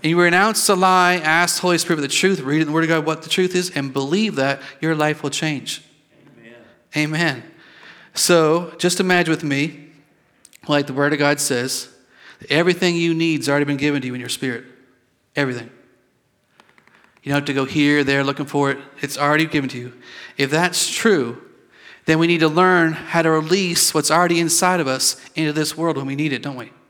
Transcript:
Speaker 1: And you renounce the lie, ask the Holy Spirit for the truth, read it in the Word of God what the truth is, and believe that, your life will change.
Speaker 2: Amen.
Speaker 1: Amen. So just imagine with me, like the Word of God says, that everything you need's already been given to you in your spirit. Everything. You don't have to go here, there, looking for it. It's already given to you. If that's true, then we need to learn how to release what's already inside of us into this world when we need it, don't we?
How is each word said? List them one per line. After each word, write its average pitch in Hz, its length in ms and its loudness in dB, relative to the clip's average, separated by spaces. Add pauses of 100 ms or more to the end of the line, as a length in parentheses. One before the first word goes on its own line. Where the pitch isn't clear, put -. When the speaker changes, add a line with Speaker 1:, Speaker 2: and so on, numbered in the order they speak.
Speaker 1:
And 156 80 0
you 175 80 4
renounce 180 480 4
the 196 100 4
lie, 180 380 4
ask 165 400 0
the - 60 -6
Holy 180 160 2
Spirit 170 200 0
for 147 40 -4
the 139 60 -4
truth, 185 340 0
read 143 180 0
it - 20 2
in 156 60 0
the 147 60 -4
Word 165 100 2
of 160 60 0
God 160 160 2
what 156 180 -4
the 160 60 -16
truth 180 260 0
is, 180 160 -2
and 139 200 -6
believe 156 440 -2
that, 135 260 0 (180)
your 160 160 0
life 151 280 0
will 143 80 -2
change. 147 500 -6 (580)
Speaker 2:
Amen. 117 160 -20 (400)
Speaker 1:
Amen. 151 480 -2 (680)
So 170 640 2
just 180 220 0
imagine 180 320 2
with 156 120 -2
me, 143 440 -4 (800)
like 143 200 0
the 139 60 -8
Word 143 180 0
of 147 80 -2
God 147 200 2
says, 127 500 -4 (500)
that - 120 -6
everything 175 440 2
you 170 180 0
need's 160 360 -2
already 143 160 2
been 143 120 -4
given 143 240 0
to 127 60 -8
you 123 60 -8
in 123 60 -8
your 120 100 -10
spirit. 123 340 -6 (720)
Everything. 123 340 -4 (1500)
You 139 80 -6
don't 143 100 2
have 143 40 -8
to 147 80 -2
go 135 120 0
here, 147 380 2
there, 139 200 2
looking 139 220 -4
for 143 260 0
it. 135 60 -4 (240)
It's 139 160 -8
already 147 280 2
given 147 260 -2
to 127 60 -10
you. 123 160 -12 (440)
If 139 140 0
that's 175 380 0
true, 143 520 0 (640)
then 160 120 4
we 165 100 2
need 170 120 2
to 160 80 4
learn 170 460 4
how 165 280 -2
to 160 80 2
release 160 640 0
what's 151 160 0
already 170 300 4
inside 180 400 0
of 143 80 -2
us 131 300 -2 (180)
into 156 180 -2
this 151 240 -4
world 160 200 -2
when 135 100 -6
we 139 80 -6
need 147 180 -2
it, 113 80 -6
don't 139 140 -10
we? 120 100 -12 (240)